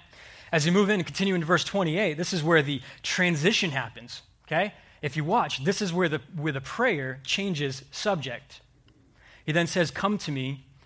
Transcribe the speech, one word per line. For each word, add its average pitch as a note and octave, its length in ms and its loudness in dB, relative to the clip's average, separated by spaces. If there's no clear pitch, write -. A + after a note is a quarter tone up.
as D#3 140 2
we E3+ 60 4
move G3 180 6
in G#3+ 60 4
and E3+ 100 0
continue F#3+ 300 0
into E3 120 -2
verse E3+ 160 4
twenty-eight, F3 520 0
this E3+ 180 -4
is D#3+ 100 0
where E3 180 6
the C#3 200 -2
transition F3 720 2
happens, A#2+ 500 -8
okay? F#3 280 0
If D3 140 -4
you D#3 80 0
watch, D#3+ 400 0
this F#3+ 180 0
is F3 120 -2
where F3 160 2
the, D3+ 100 0
where D3+ 160 -2
the C3+ 80 -4
prayer C#3 640 -2
changes D3 680 -4
subject. C3 680 -4
He D3+ 80 -2
then E3+ 140 4
says, E3+ 220 0
"Come G3+ 280 -2
to - 160 -6
me, C3+ 320 -6